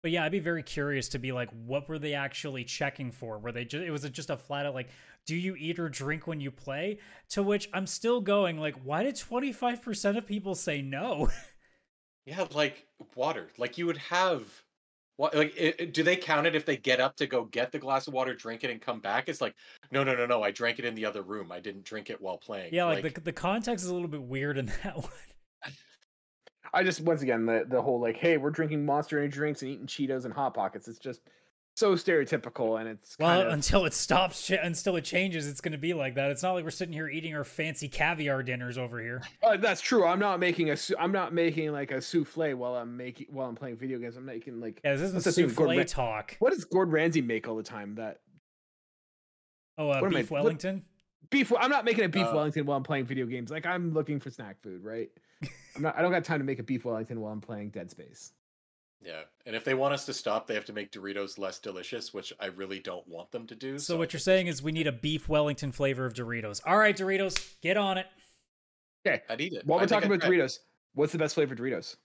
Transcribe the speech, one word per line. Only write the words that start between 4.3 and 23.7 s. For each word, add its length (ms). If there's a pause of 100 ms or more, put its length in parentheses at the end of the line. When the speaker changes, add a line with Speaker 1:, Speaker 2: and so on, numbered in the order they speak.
Speaker 1:
flat 300
out 80
like, 160 (360)
"Do 80
you 220
eat 240
or 80
drink 400
when 140
you 100
play?" 480 (300)
To 120
which 320
I'm 140
still 320
going 400
like, 240
"Why 200
did 120
twenty-five 680
percent 360
of 100
people 280
say 260
no?" 520
<laughs> 920
Speaker 2:
Yeah, 280
like, 320 (300)
water. 420
Like, 200
you 80
would 120
have, 680 (540)
what, 180
like, 240
i-, 180
i-, 80
do 180
they 120
count 320
it 80
if 100
they 120
get 240
up 160
to 100
go 180
get 280
the 60
glass 280
of 60
water, 200
drink 300
it, 80
and 100
come 200
back? 280
It's 120
like, 140 (360)
"No, 120
no, 120
no, 100
no, 180
I 80
drank 280
it 60
in 100
the 100
other 160
room. 300
I 100
didn't 240
drink 240
it 120
while 160
playing." 360
Speaker 1:
Yeah, 120
like, 200
Speaker 2:
Like 100
Speaker 1:
the, 60
the 120
context 520